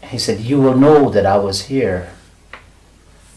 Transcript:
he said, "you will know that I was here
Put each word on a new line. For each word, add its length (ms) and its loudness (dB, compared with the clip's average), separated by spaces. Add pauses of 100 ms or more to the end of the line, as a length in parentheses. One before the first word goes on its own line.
he 160 -14
said, 220 -4
"you 200 -2
will 160 2
know 340 4
that 160 0
I 100 2
was 260 -4 (100)
here 380 -4 (1300)